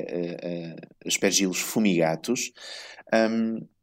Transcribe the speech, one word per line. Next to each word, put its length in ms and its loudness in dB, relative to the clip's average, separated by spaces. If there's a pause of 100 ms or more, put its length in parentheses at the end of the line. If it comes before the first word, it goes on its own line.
eh, 340 -4
eh, 340 -8 (300)
Aspergillus 540 2
fumigatus. 960 2 (580)
Ahm, 480 2 (240)